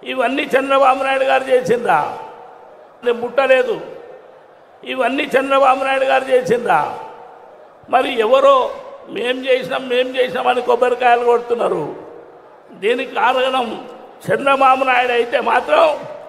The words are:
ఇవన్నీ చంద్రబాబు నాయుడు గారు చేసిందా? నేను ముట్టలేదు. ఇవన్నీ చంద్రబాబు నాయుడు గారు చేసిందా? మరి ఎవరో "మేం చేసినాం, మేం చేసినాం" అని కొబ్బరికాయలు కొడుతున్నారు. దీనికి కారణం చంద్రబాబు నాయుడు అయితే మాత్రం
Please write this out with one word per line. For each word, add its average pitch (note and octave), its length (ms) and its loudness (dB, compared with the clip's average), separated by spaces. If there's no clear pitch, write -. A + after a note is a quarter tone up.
ఇవన్నీ C4 400 -2
చంద్రబాబు C4+ 600 2
నాయుడు C4+ 200 0
గారు C4 200 2
చేసిందా? A3+ 720 0
నేను A#3+ 180 -2
ముట్టలేదు. B3 600 0
ఇవన్నీ C4 400 -2
చంద్రబాబు C4+ 600 2
నాయుడు C4+ 220 0
గారు C4 180 2
చేసిందా? A#3 560 2
మరి C4 300 0
ఎవరో C4 520 2
"మేం B3+ 360 -6
చేసినాం, B3+ 420 -2
మేం B3 280 0
చేసినాం" B3+ 320 -2
అని B3 140 0
కొబ్బరికాయలు A#3+ 600 2
కొడుతున్నారు. A#3 720 0
దీనికి B3+ 440 -4
కారణం B3+ 720 -2
చంద్రబాబు C4 580 2
నాయుడు B3 280 0
అయితే A#3+ 280 0
మాత్రం B3+ 600 2